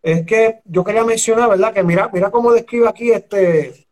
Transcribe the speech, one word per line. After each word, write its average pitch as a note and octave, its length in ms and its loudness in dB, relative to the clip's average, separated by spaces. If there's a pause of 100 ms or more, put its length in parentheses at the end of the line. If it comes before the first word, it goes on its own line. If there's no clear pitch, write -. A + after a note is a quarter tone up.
es E3 240 -2
que A3 380 0
yo F3 180 -4
quería G#3+ 220 0
mencionar, A3+ 440 0
¿verdad? G3+ 240 0
Que G3 120 -2
mira, F#3 280 0
mira F#3+ 200 -2
cómo A#3+ 200 2
describe A#3 360 0
aquí A#3 240 -4
este F3 800 -2